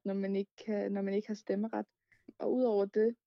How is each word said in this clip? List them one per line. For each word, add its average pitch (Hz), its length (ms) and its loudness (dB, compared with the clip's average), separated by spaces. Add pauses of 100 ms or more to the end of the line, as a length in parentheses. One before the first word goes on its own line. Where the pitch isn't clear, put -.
når 196 80 -2
man 196 220 -2
ikke 196 200 -2 (100)
kan, 202 260 -2
når 196 100 -2
man 196 120 -2
ikke 208 140 -2
har 214 80 -4
stemmeret. 208 500 -2 (520)
Og - 160 0
udover 226 320 4
det, 220 300 2 (120)